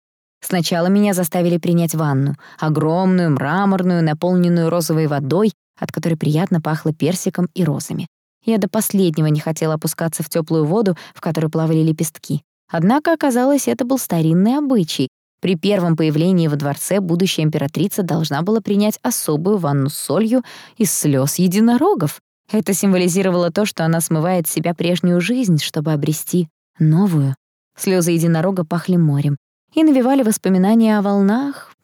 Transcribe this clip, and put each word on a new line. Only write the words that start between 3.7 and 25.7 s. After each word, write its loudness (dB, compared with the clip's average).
наполненную 2
розовой 0
водой, 0
от -8
которой -2
приятно 0
пахло -2
персиком -2
и -2
розами. -4
Я 0
до -2
последнего 0
не 2
хотела -2
опускаться -6
в -16
теплую 0
воду, 0
в -20
которой -2
плавали 0
лепестки. -2
Однако, 0
оказалось, 0
это -2
был -2
старинный 2
обычай. 0
При 0
первом 0
появлении 2
во -2
дворце -2
будущая 0
императрица -2
должна -2
была 0
принять 0
особую -2
ванну 0
с -12
солью 0
из 0
слез 0
единорогов. 2
Это -2
символизировало 2
то, 0
что -4
она 0
смывает 0
с -6
себя -2
прежнюю 0
жизнь, 0
чтобы -4